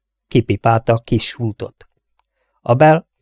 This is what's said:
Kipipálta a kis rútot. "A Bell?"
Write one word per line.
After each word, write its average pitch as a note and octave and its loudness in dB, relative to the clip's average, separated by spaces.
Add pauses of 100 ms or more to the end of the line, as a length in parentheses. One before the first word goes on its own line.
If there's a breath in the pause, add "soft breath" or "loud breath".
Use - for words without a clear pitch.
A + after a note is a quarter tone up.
(280)
Kipipálta A2+ -2
a A2+ -2
kis - -6
rútot. - -12 (720)
"A - 0
Bell?" D#3 2 (140)